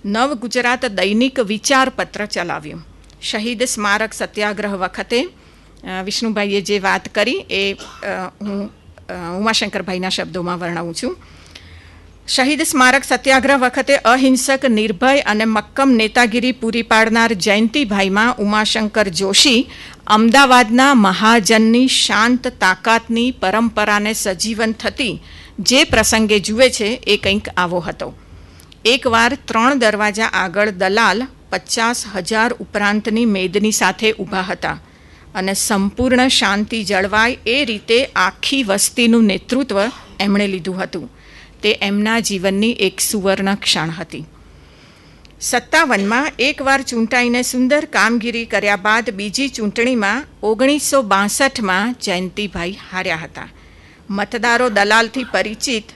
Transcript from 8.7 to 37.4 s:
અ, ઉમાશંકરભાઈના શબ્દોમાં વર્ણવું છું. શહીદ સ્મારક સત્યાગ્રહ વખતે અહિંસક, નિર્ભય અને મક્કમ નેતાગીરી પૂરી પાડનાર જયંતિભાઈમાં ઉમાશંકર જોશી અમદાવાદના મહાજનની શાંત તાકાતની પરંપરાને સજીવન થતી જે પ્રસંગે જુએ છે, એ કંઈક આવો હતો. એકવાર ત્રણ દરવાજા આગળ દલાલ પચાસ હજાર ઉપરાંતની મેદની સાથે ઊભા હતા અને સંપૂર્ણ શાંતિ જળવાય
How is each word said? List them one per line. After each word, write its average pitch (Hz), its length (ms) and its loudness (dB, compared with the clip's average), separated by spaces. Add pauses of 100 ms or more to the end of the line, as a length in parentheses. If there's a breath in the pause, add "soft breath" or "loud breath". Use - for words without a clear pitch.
અ, 180 280 -10
ઉમાશંકરભાઈના 190 720 -4
શબ્દોમાં 175 500 -6
વર્ણવું 170 360 -8
છું. 359 220 -6 (1120 loud breath)
શહીદ 277 340 0
સ્મારક 262 420 2
સત્યાગ્રહ 269 540 2
વખતે 254 380 0
અહિંસક, 262 680 2
નિર્ભય 226 540 2
અને 214 260 0
મક્કમ 226 460 0
નેતાગીરી 233 600 2
પૂરી 226 300 -4
પાડનાર 226 520 2
જયંતિભાઈમાં 208 1000 0
ઉમાશંકર 214 720 0
જોશી 196 600 2 (380 loud breath)
અમદાવાદના 247 840 6
મહાજનની 220 920 4
શાંત 240 600 0
તાકાતની 226 840 0
પરંપરાને 214 840 0
સજીવન 214 580 -4
થતી 214 480 -6 (400 loud breath)
જે 254 240 4
પ્રસંગે 220 560 2
જુએ 233 300 2
છે, 240 380 -4
એ 208 100 2
કંઈક 202 400 -2
આવો 180 220 -2
હતો. 160 340 -10 (720 loud breath)
એકવાર 240 600 2
ત્રણ 247 340 2
દરવાજા 214 460 0
આગળ 190 440 -2
દલાલ 202 580 0 (220)
પચાસ 233 560 -4 (100)
હજાર 220 380 0
ઉપરાંતની 214 720 -2
મેદની 202 460 0
સાથે 220 400 0
ઊભા 190 300 -4
હતા 180 380 -6 (560 soft breath)
અને 190 180 -4
સંપૂર્ણ 247 760 2
શાંતિ 208 560 0
જળવાય 202 540 0 (100)